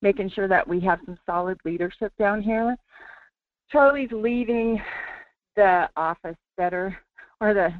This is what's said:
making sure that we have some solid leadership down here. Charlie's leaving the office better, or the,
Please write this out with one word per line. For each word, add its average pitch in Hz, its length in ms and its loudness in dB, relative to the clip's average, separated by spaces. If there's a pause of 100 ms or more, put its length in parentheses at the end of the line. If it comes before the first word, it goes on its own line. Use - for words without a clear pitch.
making 196 280 0
sure 196 180 -4
that 185 200 2
we 175 140 -2
have 175 240 2
some 175 200 -14
solid 180 400 -4
leadership 175 520 -6
down 208 240 0
here. 226 360 -2 (920)
Charlie's 277 400 4
leaving 226 680 0 (720)
the 185 420 4
office 165 400 -6 (200)
better, 180 400 -4 (440)
or 214 120 2
the, 175 260 2